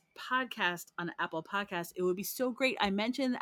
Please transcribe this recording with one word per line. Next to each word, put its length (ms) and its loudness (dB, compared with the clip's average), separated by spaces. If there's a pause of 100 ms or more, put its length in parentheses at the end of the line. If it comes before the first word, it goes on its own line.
(160)
podcast 840 -2
on 200 -4
Apple 240 -2
Podcasts, 540 -4
it 60 0
would 140 4
be 60 -6
so 300 0
great. 280 2
I 100 4
mentioned 520 2